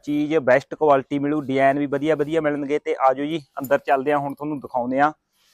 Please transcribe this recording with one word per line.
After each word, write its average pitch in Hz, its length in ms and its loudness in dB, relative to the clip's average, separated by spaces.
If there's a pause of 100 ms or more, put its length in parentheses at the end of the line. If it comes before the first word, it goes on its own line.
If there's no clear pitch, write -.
ਚੀਜ਼ 147 340 0
ਬੈਸਟ 139 380 2
ਕੁਆਲਿਟੀ 143 440 2
ਮਿਲੂ, 147 220 -2
ਡਿਜ਼ਾਈਨ 135 380 2
ਵੀ 143 60 -2
ਵਧੀਆ 143 300 0
ਵਧੀਆ 151 260 -2
ਮਿਲਣਗੇ। 147 380 -2
ਤੇ 156 200 -4
ਆਜੋ 131 260 2
ਜੀ 160 120 -4
ਅੰਦਰ 139 400 -4
ਚੱਲਦੇ 139 340 0
ਆ, 147 60 2
ਹੁਣ 139 160 -4
ਤੁਹਾਨੂੰ 147 260 -8
ਦਿਖਾਉਂਦੇ 127 400 -4
ਆ 156 120 4 (420)